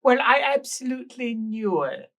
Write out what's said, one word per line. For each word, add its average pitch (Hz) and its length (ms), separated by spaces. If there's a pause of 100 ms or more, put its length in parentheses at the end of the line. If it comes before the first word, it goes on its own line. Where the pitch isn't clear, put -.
Well, 254 180
I 262 220
absolutely 254 920
knew 220 500
it. 131 340